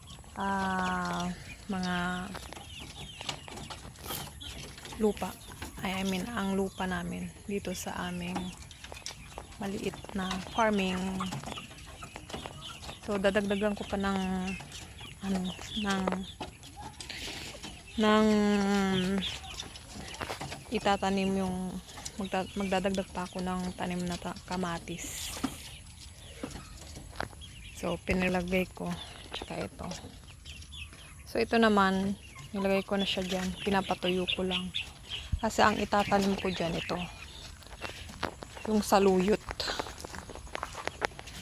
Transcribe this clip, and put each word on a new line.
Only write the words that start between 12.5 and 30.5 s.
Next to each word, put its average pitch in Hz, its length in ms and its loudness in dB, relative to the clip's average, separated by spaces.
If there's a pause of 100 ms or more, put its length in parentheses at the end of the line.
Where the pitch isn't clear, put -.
So, 208 120 0
dadagdagan 202 560 4
ko 208 160 -4
pa 202 80 2
ng, 196 220 4 (1080)
ano, 190 160 2 (400)
ng, 196 220 2 (1900)
ng 214 280 8 (2500)
itatanim 196 640 4
yung, 185 400 0 (480)
magda-, 190 320 0
magdadagdag 190 560 2
pa 180 160 -2
ako 180 160 -6
ng 180 320 0
tanim 180 320 -2
na 175 160 -2
ta-, 180 240 -4
kamatis. 175 880 -2 (2500)
So, 175 240 0
pinilagay 185 720 4
ko. 175 160 -2 (400)
Tsaka - 320 -4
ito. - 240 -8 (1400)